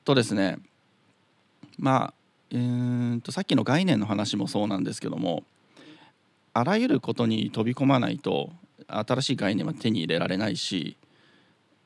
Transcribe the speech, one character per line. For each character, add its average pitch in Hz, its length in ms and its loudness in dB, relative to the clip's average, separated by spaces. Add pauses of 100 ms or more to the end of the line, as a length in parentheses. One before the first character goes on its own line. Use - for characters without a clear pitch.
と 139 120 4
で 117 80 6
す 110 100 -4
ね、 98 240 2 (1200)
ま 135 280 2
あ、 - 80 -8 (360)
う 120 60 -4
ー 123 640 0
ん 117 40 -6
と、 - 100 -10
さ 185 100 -4
っ - 20 -4
き - 120 2
の 117 80 4
概 156 220 4
念 131 140 4
の 101 80 0
話 104 280 -2
も 98 120 -2
そ 104 160 0
う 104 40 0
な 98 120 -2
ん 95 40 -2
で - 80 -4
す - 80 -10
け - 80 -6
ど - 100 -6
も、 90 260 -2 (1080)
あ 117 100 2
ら 190 140 2
ゆ 247 100 2
る 285 140 2
こ 113 120 -4
と 117 140 0
に 110 240 0
飛 110 120 -2
び 123 120 -2
込 135 100 0
ま 135 140 4
な 120 100 0
い - 80 -4
と、 - 340 -2 (360)
新 123 340 -2
し 139 120 -2
い - 20 0
概 101 200 0
念 78 120 -2
は - 80 -4
手 113 160 -2
に 101 80 0
入 80 80 -4
れ 80 100 2
ら 87 100 -2
れ 90 100 -2
な 107 120 -2
い - 80 -4
し、 - 400 -6 (880)